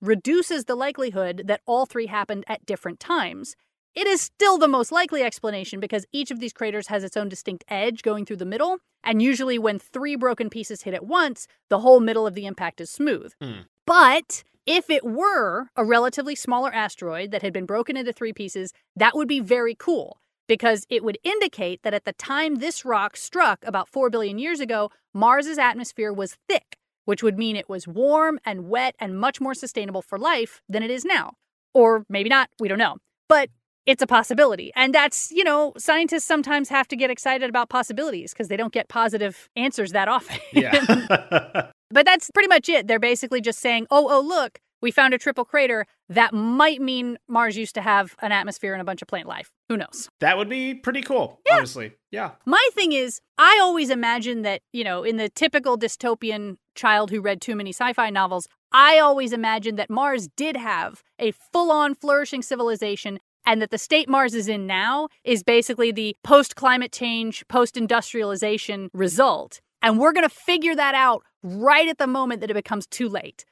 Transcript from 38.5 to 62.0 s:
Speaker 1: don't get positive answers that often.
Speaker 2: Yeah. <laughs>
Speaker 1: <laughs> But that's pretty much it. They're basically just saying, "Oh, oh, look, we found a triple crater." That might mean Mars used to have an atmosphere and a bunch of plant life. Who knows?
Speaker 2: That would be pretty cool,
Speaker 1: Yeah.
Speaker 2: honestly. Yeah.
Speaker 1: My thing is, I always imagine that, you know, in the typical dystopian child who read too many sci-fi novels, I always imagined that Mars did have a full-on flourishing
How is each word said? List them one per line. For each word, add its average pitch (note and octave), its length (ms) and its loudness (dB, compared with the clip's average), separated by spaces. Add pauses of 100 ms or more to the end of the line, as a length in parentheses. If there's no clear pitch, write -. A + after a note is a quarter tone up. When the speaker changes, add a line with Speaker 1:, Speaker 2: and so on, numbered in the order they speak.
Speaker 1:
don't A3+ 160 -4
get - 160 -4
positive G#3+ 680 -2
answers A#3+ 360 -4
that G3 160 0
often. B3 300 -4 (140)
Speaker 2:
Yeah. A3+ 1200 2
<laughs> - 40 -20
Speaker 1:
<laughs> - 40 -20 (100)
But C#4+ 140 6
that's F#4 300 4
pretty G4 140 4
much E4 200 4
it. C#4+ 180 0
They're A3 120 2
basically A#3+ 420 -2
just A3+ 200 -4
saying, A#3 300 -2
"Oh, C#4+ 200 6
oh, C#4 100 4
look, C#4+ 400 -2 (220)
we A#3+ 80 0
found C4 240 4
a B3+ 40 2
triple C4 280 -4
crater." B3 400 0 (240)
That A3+ 240 2
might B3+ 480 2
mean B3 340 -6 (120)
Mars A#3 280 0
used A3 200 -8
to G#3+ 40 -6
have G3+ 400 0
an G#3+ 100 -4
atmosphere G3 440 -4
and F#3+ 80 -8
a - 20 -10
bunch F#3 160 -8
of - 80 -18
plant E3+ 180 -8
life. E3 240 -14 (200)
Who A3+ 80 -4
knows? - 320 -12 (100)
Speaker 2:
That E3+ 160 4
would G#3 140 -4
be C4 240 -6
pretty C4 260 -6
cool, C4 460 -4
Speaker 1:
Yeah. D#5+ 100 6
Speaker 2:
honestly. A#2+ 360 -4 (180)
Yeah. G3 220 -8 (120)
Speaker 1:
My G#4 300 2
thing F#4 180 -2
is, B3+ 300 -4 (160)
I F#4 240 8
always E4+ 260 2
imagine A#3 540 -2
that, G3+ 180 -2 (100)
you A#3+ 140 -6
know, F3+ 180 -6
in A3+ 140 -2
the G#3+ 140 -4
typical C4+ 480 0
dystopian G#3+ 800 -6 (160)
child G#3+ 360 2
who G#3 120 -4
read G3 180 -2
too A3+ 160 -8
many G3+ 140 -8
sci-fi A#3+ 400 -2
novels, F#3 380 -2 (220)
I D4 280 10
always C#4 340 4
imagined A3 460 -4
that G3+ 100 -4
Mars B3 480 -2
did D4 220 -4
have G#3+ 440 -6 (160)
a A3 140 -2
full-on D4+ 640 0
flourishing C#4+ 480 -2